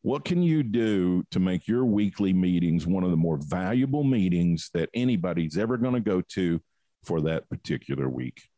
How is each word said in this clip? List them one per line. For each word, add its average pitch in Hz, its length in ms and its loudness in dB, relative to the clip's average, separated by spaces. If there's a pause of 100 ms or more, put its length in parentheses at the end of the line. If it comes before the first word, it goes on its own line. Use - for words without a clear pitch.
What 143 220 -4
can 175 200 0
you 156 180 4
do 104 680 2
to 95 80 -2
make 92 280 0
your 120 160 2
weekly 104 480 2
meetings 87 540 2
one 90 180 0
of 90 60 0
the 82 80 2
more 80 240 2
valuable 120 600 -2
meetings 90 720 0
that 82 180 0
anybody's 87 640 -2
ever 113 200 0
gonna 123 220 0
go 95 220 0
to 85 400 -2 (420)
for 82 180 -2
that 80 280 -2
particular 67 580 -6
week? 64 360 -8 (140)